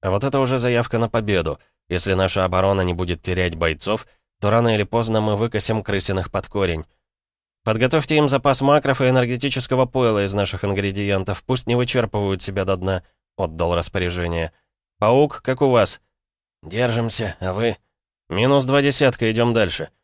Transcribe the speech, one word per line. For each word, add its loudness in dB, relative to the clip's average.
А -2
вот 0
это -2
уже 0
заявка -2
на -2
победу. -2
Если 0
наша 2
оборона 2
не 0
будет -4
терять -2
бойцов, -2
то 0
рано 2
или 0
поздно 0
мы 0
выкосим -2
крысиных -4
под -4
корень. -2
«Подготовьте 0
им 4
запас 2
макров 2
и 2
энергетического 0
пойла 2
из -4
наших -2
ингредиентов, -2
пусть -2
не 0
вычерпывают 0
себя -2
до 0
дна», — -2
отдал -2
распоряжение. -2
«Паук, 2
как -2
у 4
вас?» 2
«Держимся, -2
а -4
вы?» -2
«Минус 2
два 2
десятка, 2
идем 2
дальше». 0